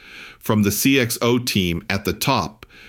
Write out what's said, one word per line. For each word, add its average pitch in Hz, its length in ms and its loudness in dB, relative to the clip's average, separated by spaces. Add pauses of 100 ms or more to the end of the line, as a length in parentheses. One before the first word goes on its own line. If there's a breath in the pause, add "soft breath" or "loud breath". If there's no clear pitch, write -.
(400 loud breath)
from 107 240 2
the 101 80 4
C 135 280 2
X 120 220 0
O 120 180 2
team 90 500 -2
at 98 160 -4
the 90 80 0
top 104 520 -4 (240 loud breath)